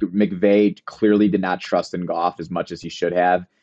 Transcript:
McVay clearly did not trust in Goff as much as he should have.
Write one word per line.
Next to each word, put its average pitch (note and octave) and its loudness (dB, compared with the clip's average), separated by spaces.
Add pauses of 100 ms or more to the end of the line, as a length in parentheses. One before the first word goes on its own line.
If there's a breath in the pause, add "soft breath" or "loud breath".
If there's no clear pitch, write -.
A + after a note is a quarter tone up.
McVay G2+ 2
clearly G#2 2
did F#2+ 0
not F#2 -4
trust - -4
in F2+ -6
Goff E2+ -4
as E2+ -12
much E2+ -6
as E2 -12
he E2+ -12
should E2+ -4
have. F2+ 2 (160)